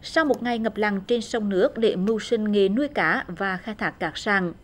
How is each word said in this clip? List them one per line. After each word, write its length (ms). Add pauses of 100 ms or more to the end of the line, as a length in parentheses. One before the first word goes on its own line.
Sau 220
một 180
ngày 160
ngập 180
lặng 300
trên 140
sông 280
nước 300
để 180
mưu 220
sinh 340
nghề 160
nuôi 200
cá 400
và 280
khai 220
thác 220
cát 140
sạn 380 (120)